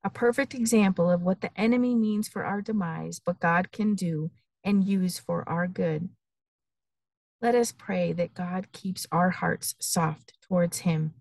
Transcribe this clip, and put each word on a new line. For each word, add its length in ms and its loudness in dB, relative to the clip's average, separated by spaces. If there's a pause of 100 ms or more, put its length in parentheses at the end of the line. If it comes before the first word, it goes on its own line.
A 60 -4
perfect 440 0
example 560 4
of 120 2
what 180 0
the 180 -8
enemy 380 2
means 320 0
for 160 -8
our 180 -2
demise, 640 -4
but 140 -2
God 320 2
can 240 0
do 360 -4 (340)
and 180 4
use 340 0
for 300 -6
our 180 -2
good. 440 -2 (1300)
Let 140 2
us 160 2
pray 400 -4
that 220 -2
God 400 -6
keeps 400 -8
our 160 4
hearts 500 -4
soft 600 -4
towards 380 0
him 420 0